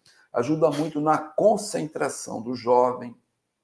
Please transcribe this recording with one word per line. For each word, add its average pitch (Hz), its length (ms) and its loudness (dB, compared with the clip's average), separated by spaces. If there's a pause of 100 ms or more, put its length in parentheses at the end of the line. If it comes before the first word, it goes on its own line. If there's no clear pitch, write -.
(320)
Ajuda 156 400 2
muito 151 280 -4
na 151 200 2
concentração 156 1200 -2
do 120 140 -6
jovem, 123 600 2 (480)